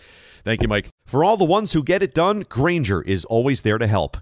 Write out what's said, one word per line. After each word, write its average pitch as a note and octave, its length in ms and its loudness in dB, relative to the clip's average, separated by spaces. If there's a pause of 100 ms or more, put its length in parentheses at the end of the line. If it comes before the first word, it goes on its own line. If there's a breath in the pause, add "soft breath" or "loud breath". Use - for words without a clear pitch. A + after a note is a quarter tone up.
(440 loud breath)
Thank A2 180 -2
you, A#2+ 40 0
Mike. G#2 220 -2 (180)
For C#3 180 0
all G#3+ 120 4
the F#3+ 80 2
ones F#3+ 280 0
who D#3 120 0
get F3+ 180 0
it - 120 -4
done, F#3+ 340 0
Grainger B2+ 540 0
is F#2 240 -2
always B2 360 0
there G#2+ 160 0
to A2+ 80 -2
help. G2 360 -2